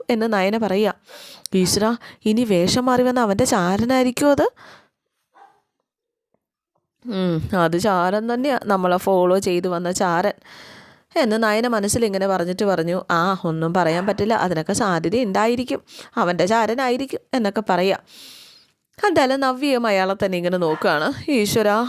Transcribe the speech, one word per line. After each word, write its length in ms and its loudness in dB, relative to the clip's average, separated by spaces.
എന്ന് 220 0
നയന 260 0
പറയുക. 360 0
"ഈശ്വരാ, 420 2
ഇനി 200 2
വേഷം 400 2
മാറി 180 2
വന്ന 180 2
അവൻ്റെ 240 2
ചാരനായിരിക്കുമോ 840 2
അത്?" 180 4
"ഉം, 500 -2
അത് 240 2
ചാരൻ 540 0
തന്നെയാ, 300 -2
നമ്മളെ 320 2
ഫോളോ 420 2
ചെയ്ത് 300 -2
വന്ന 240 -4
ചാരൻ" 400 0
എന്ന് 260 2
നയന 240 0
മനസ്സിൽ 380 0
ഇങ്ങനെ 220 -2
പറഞ്ഞിട്ട് 380 -2
പറഞ്ഞു, 460 0
"ആ, 340 2
ഒന്നും 300 -2
പറയാൻ 320 0
പറ്റില്ല, 280 0
അതിനൊക്കെ 380 -2
സാധ്യത 440 -2
ഉണ്ടായിരിക്കും, 640 -2
അവൻ്റെ 300 0
ചാരനായിരിക്കും" 760 -2
എന്നൊക്കെ 340 0
പറയാം. 320 2
എന്തായാലും 340 2
നവ്യയും 460 0
അയാളെ 380 2
തന്നെ 140 -2
ഇങ്ങനെ 180 0
നോക്കുകയാണ്. 720 0
"ഈശ്വരാ, 580 2